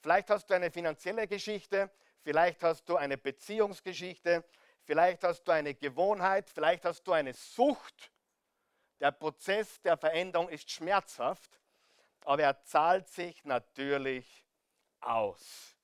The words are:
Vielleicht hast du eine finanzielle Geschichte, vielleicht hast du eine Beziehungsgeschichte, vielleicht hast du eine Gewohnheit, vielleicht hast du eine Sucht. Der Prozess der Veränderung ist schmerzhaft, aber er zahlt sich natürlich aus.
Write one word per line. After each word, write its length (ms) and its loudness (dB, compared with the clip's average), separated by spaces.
Vielleicht 280 0
hast 200 0
du 40 4
eine 180 0
finanzielle 560 -4
Geschichte, 600 -4
vielleicht 420 0
hast 260 0
du 60 2
eine 220 -2
Beziehungsgeschichte, 1300 -4
vielleicht 400 2
hast 200 -2
du 80 0
eine 220 0
Gewohnheit, 760 -2
vielleicht 360 0
hast 180 -4
du 80 -2
eine 220 0
Sucht. 760 -2
Der 100 2
Prozess 720 -6
der 160 2
Veränderung 520 0
ist 220 -14
schmerzhaft, 880 -4
aber 180 2
er 200 2
zahlt 440 2
sich 380 -12
natürlich 1000 -4
aus. 840 -6